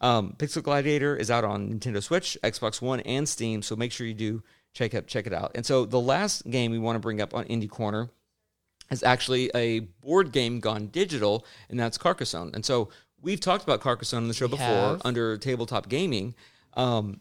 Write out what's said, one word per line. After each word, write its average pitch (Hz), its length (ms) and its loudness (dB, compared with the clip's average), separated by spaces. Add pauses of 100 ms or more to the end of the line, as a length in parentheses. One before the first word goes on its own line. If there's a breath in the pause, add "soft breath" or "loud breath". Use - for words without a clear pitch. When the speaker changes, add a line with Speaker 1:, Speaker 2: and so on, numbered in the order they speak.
Speaker 1:
Um, 113 360 4
Pixel 151 240 -4
Gladiator 143 540 2
is - 140 -2
out 120 140 4
on 104 280 -2
Nintendo 107 300 -4
Switch, - 400 -2
Xbox 110 400 -2
One, 127 180 -2
and 139 260 -2
Steam, 113 360 -4
so 110 140 -6
make 120 160 -4
sure 120 140 -8
you 113 60 -6
do 110 300 -4 (320 soft breath)
check 117 180 -2
it, 104 160 -4
check 110 180 -4
it 101 60 -4
out. 87 220 -4
And 117 100 -4
so 131 220 4
the 123 140 2
last 156 500 0
game 120 200 2
we 113 80 0
wanna 113 220 0
bring 110 220 -2
up 101 120 -4
on 120 120 -2
Indie 110 220 -2
Corner 110 420 -2 (800)
is 127 120 -2
actually 127 520 4
a 117 240 2
board 135 540 2
game 120 280 2
gone 107 280 -2
digital, 120 580 2 (240 loud breath)
and 120 100 -2
that's 117 160 0
Carcassonne. 117 560 -2
And 110 120 -6
so 123 260 2 (320 loud breath)
we've 185 180 -2
talked 185 240 2
about 131 160 2
Carcassonne 117 440 -2
on 113 40 0
the 113 60 -2
show 127 120 0
Speaker 2:
We 113 40 2
Speaker 1:
before 135 160 -2
Speaker 2:
have. 123 360 2
Speaker 1:
under 117 360 0
Tabletop 117 500 -2
Gaming, 120 460 -2 (400 soft breath)
um, 113 460 0